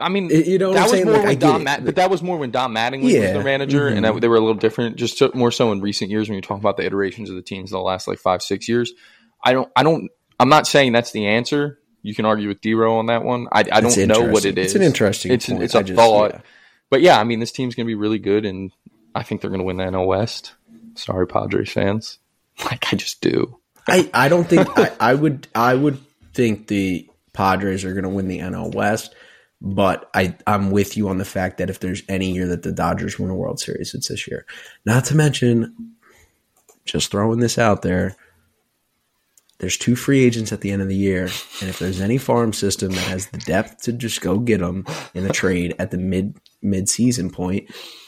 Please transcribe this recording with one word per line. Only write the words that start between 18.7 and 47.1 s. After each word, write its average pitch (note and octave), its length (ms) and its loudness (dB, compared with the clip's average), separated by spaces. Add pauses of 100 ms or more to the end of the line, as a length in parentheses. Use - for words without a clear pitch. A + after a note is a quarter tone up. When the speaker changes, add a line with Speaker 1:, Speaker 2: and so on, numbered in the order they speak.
Speaker 1:
I - 100 -4
think G#2+ 160 -6
they're G2 100 -6
gonna F#2+ 140 -2
win F#2 140 -4
the F#2 80 -4
N F#2 100 -4
L F#2 100 0
West. F#2+ 500 -2 (400)
Sorry, F#2 300 -2
Padres G#2 460 -2
fans. G2+ 480 -4 (380)
<laughs> - 80 -8
Like, - 280 -4
I - 40 -2
just - 240 -8
do. - 380 -2 (280)
Speaker 2:
I, F3+ 260 4
I C3+ 140 4
don't E3+ 200 4
think E3+ 240 4
Speaker 1:
<laughs> - 60 -6
Speaker 2:
I, - 220 4
I A#2+ 140 4
would, C#3+ 420 0
I A#2+ 180 4
would C3+ 260 0 (340)
think A2+ 340 0
the F#2+ 420 -2 (240)
Padres F#2+ 500 0
are F#2 120 -6
gonna F#2 140 -4
win F#2+ 200 -4
the - 100 -6
N F2+ 140 -8
L F2 160 -8
West, G#2 440 -2 (460)
but F#2+ 540 0
I, G#2+ 240 0 (100)
I'm G2+ 240 2
with G2+ 240 0
you G#2 140 -2
on F#2+ 80 -2
the F#2+ 80 -4
fact F#2 320 -4
that F#2+ 140 -4
if - 80 -10
there's F2+ 280 -6
any F#2+ 240 -2
year F2+ 160 -2
that F2 140 -4
the - 100 -6
Dodgers F2+ 480 -2
win F#2+ 120 -4
a F#2 40 -4
World - 240 -6
Series, - 360 -8
it's C3+ 140 -8
this - 180 -8
year. - 180 -10 (400)
Not B2 200 2
to C#3 100 0
mention, B2 800 0 (880)
just - 260 -6
throwing A2 280 0
this A#2 180 0
out G#2+ 240 2
there, F#2 340 -2 (1400)
there's F#2 200 -6
two A#2+ 180 2
free C3+ 280 2
agents A#2 300 2
at G2+ 80 -8
the G2 100 -4
end G2 100 -2
of F#2+ 60 -2
the F#2+ 80 -2
year, F#2+ 280 0 (360)
and F#2+ 100 -8
if F2+ 100 -10
there's F2+ 200 -4
any G#2+ 180 0
farm A#2+ 360 0
system G2 380 -4
that F#2 160 -4
has F#2+ 200 -6
the - 120 -14
depth - 440 -4
to A#2+ 100 -4
just A#2+ 280 -6
go F#2 180 -2
get A2+ 220 0
'em F2+ 240 -6 (280)
in F#2 120 -6
a F#2+ 40 -4
trade F2 500 -2
at F#2 120 -6
the G#2+ 60 -6
mid, F#2 380 -2 (260)
mid-season G2+ 680 0